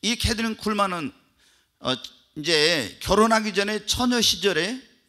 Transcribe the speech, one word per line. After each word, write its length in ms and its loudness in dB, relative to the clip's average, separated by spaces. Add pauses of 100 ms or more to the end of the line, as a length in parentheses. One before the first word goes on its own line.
이 140 -2
캐드린 420 -2
쿨만은, 560 -2 (640)
어, 140 -4 (420)
이제 640 2
결혼하기 520 2
전에 320 -2
처녀 340 0
시절에 640 0 (280)